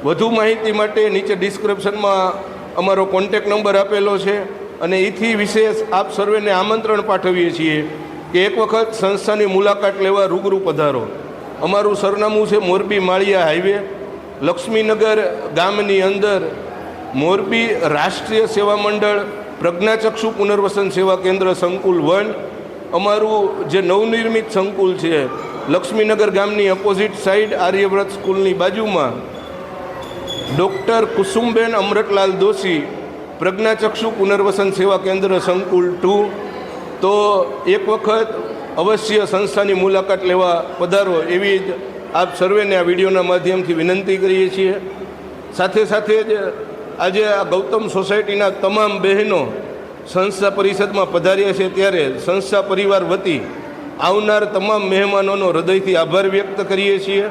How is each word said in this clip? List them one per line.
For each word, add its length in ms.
વધુ 280
માહિતી 420
માટે 360
નીચે 260
ડિસ્ક્રિપ્શનમાં 960
અમારો 300
કોન્ટેક્ટ 420
નંબર 300
આપેલો 400
છે 180
અને 180
એથી 360
વિશેષ 560
આપ 200
સર્વેને 400
આમંત્રણ 520
પાઠવીએ 480
છીએ 240
કે 160
એક 120
વખત 360
સંસ્થાની 600
મુલાકાત 460
લેવા 240
રૂબરૂ 400
પધારો. 380
અમારું 340
સરનામું 520
છે 140
મોરબી 400
માળિયા 480
હાઈવે, 260
લક્ષ્મીનગર 760
ગામની 460
અંદર 400
મોરબી 540
રાષ્ટ્રીય 520
સેવા 340
મંડળ 380
પ્રજ્ઞાચક્ષુ 720
પુનર્વસન 580
સેવા 360
કેન્દ્ર 300
સંકુલ 460
વન. 260
અમારું 760
જે 120
નવનિર્મિત 680
સંકુલ 480
છે 220
લક્ષ્મીનગર 600
ગામની 400
ઓપોઝિટ 420
સાઈડ 300
આર્યવ્રત 560
સ્કૂલની 440
બાજુમાં 580
ડૉક્ટર 480
કુસુમબેન 680
અમરતલાલ 560
દોશી, 560
પ્રજ્ઞાચક્ષુ 680
પુનર્વસન 640
સેવા 260
કેન્દ્ર 420
સંકુલ 460
ટુ. 200
તો 120
એક 220
વખત 380
અવશ્ય 480
સંસ્થાની 480
મુલાકાત 500
લેવા 420
પધારો 440
એવી 380
જ 80
આપ 240
સર્વેને 380
આ 60
વીડિયોના 400
માધ્યમથી 520
વિનંતી 440
કરીએ 320
છીએ. 240
સાથે 280
સાથે 380
જ 80
આજે 260
આ 180
ગૌતમ 440
સોસાયટીના 640
તમામ 500
બહેનો 420
સંસ્થા 420
પરિષદમાં 600
પધાર્યા 420
છે, 220
ત્યારે 300
સંસ્થા 360
પરિવાર 420
વતી 360
આવનાર 460
તમામ 360
મહેમાનોનો 680
હૃદયથી 460
આભાર 320
વ્યક્ત 420
કરીએ 300
છીએ. 320